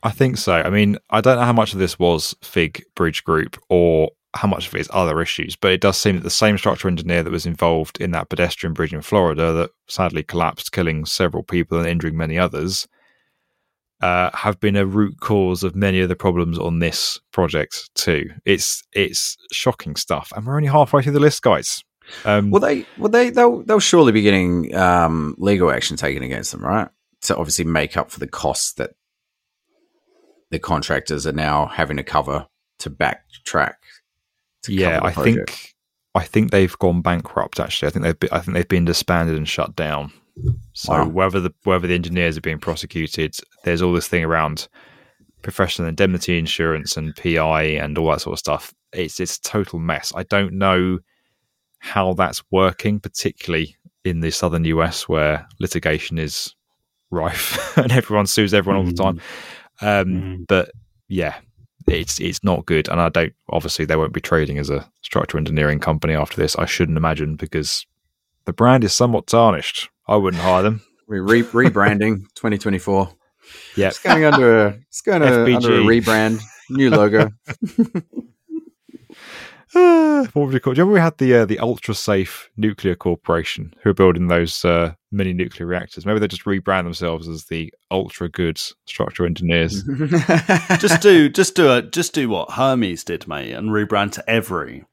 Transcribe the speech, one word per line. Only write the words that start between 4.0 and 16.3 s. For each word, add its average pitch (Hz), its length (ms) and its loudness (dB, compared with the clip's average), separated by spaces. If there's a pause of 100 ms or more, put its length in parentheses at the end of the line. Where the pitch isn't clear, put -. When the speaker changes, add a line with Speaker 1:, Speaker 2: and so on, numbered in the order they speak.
Speaker 1:
how - 140 -2
much 95 200 -2
of - 60 -14
it - 60 -6
is - 140 -6
other 82 280 0
issues, 82 360 -6
but 95 160 2
it 90 80 0
does 98 160 2
seem 101 180 2
that 85 80 -4
the 90 60 -6
same 107 280 2
structural 95 340 -2
engineer 85 300 -2
that 80 120 -4
was 82 120 -4
involved 82 560 -2
in 90 100 -2
that - 180 -4
pedestrian 85 440 -2
bridge 78 200 -4
in 76 80 -8
Florida 82 500 2
that 82 180 -2 (180)
sadly 82 360 -4
collapsed, - 480 -4
killing 80 340 -2
several - 380 -2
people 85 340 -2
and 85 100 0
injuring 85 300 -2
many 80 220 -4
others, 90 480 -2 (1120)
uh, 90 320 0
have 104 260 -4
been 101 180 0
a 98 80 2
root 98 340 -2
cause 92 440 0
of 87 120 -4
many 95 240 2
of 92 100 2
the 90 60 0
problems 85 420 0